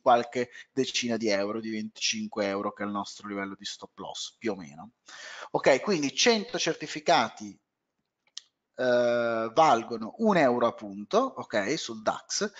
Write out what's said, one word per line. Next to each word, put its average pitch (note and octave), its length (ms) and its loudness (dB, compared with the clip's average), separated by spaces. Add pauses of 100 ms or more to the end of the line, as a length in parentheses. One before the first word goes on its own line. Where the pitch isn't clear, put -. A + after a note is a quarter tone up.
qualche B2 480 4 (240)
decina A#2+ 460 -2
di A2+ 100 -2
euro, G#2 320 0
di A2 80 -8
venticinque G#2+ 800 -4
euro, G2+ 260 -2
che - 120 -8
è - 20 -2
il G#2 60 -6
nostro G2+ 360 -8
livello G2 300 -6
di G2+ 80 -16
stop - 320 -14
loss, - 400 -12
più A2+ 140 -4
o F#2+ 40 -8
meno. D2+ 360 -16 (580)
Ok, - 320 4
quindi D3+ 340 0
cento A2+ 420 2
certificati, D3+ 960 0 (1200)
eh, A#2+ 760 2
valgono A#2 680 4
un G#3 180 4
euro A#2+ 280 6
a A2+ 60 0
punto, G#2 460 -4
ok, B2+ 600 -2
sul A2 220 -10
dax. A2 600 -4